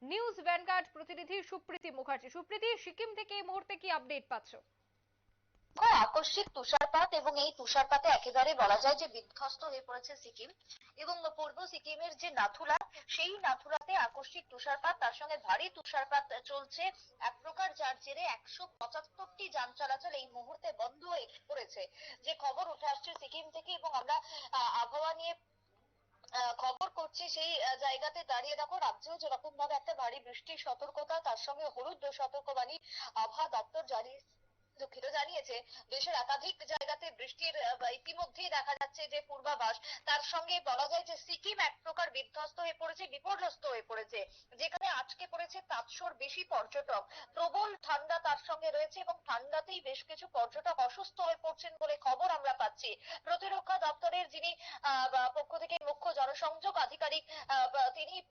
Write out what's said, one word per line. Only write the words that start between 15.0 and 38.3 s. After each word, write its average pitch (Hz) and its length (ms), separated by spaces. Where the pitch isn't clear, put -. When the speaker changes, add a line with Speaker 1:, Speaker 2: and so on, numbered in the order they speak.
Speaker 2:
তার 240 120
সঙ্গে 302 240
ভারী 208 320
তুষারপাত 277 760
চলছে 285 480
এক 247 220
প্রকার, 339 320
যার 262 260
জেরে 277 200
একশো 359 460
পঁচাত্তরটি 359 720
যান 247 240
চলাচল 285 420
এই 262 120
মুহূর্তে 247 460
বন্ধ 269 320
হয়ে 349 220
পড়েছে, 539 380
যে 320 120
খবর 285 340
উঠে 302 180
আসছে 294 340
সিকিম 311 300
থেকে। 330 220
এবং 330 200
আমরা, 269 220
আহ, 240 300
আবহাওয়া 302 320
নিয়ে, 330 200
আহ, 247 200
খবর 262 360
করছি, 320 400
সেই, 320 340
আহ, 262 140
জায়গাতে 285 480
দাঁড়িয়ে 277 320
দেখো, 302 220
রাজ্যেও 370 380
যেরকম 302 400
ভাবে 294 180
একটা 294 200
ভারী 254 260
বৃষ্টির 247 380
সতর্কতা, 269 640
তার 226 160
সঙ্গে - 280
হলুদ 277 460
সতর্কবাণী 269 680
আবহাওয়া 233 480
দপ্তর 320 220
জারি, 254 360
দুঃখিত, 523 280
জানিয়েছে। 311 560
দেশের 277 240
একাধিক 277 500
জায়গাতে 302 460
বৃষ্টির, 294 520
আহ, 247 300
ইতিমধ্যেই 330 560